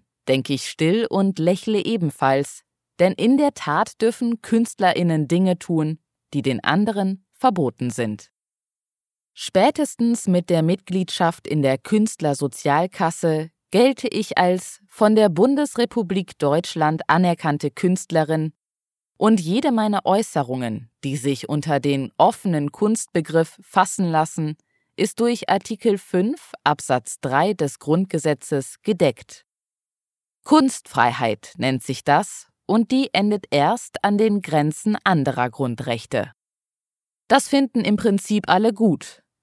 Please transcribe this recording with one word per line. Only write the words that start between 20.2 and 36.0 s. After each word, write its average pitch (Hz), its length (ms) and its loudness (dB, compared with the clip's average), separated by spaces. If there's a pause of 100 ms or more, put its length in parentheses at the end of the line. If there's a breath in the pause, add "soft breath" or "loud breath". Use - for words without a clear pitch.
die 139 140 -4
sich 135 320 -4
unter 147 300 -2
den 139 400 -2
offenen 160 520 0
Kunstbegriff 165 920 -2
fassen 180 480 0
lassen, 156 460 -2 (380)
ist - 240 -2
durch 233 300 -2
Artikel 202 480 0
fünf 196 540 -4 (120)
Absatz 143 560 -2
drei 151 360 0
des 147 240 -4
Grundgesetzes 151 1040 -2
gedeckt. - 640 -2 (960)
Kunstfreiheit 120 1120 2
nennt 127 240 -2
sich - 220 -8
das - 460 0 (180)
und 214 240 2
die 262 200 0
endet 208 380 0
erst 151 540 -2
an 202 160 2
den 208 240 2
Grenzen 156 600 0
anderer 135 460 0
Grundrechte. 120 840 -4 (960)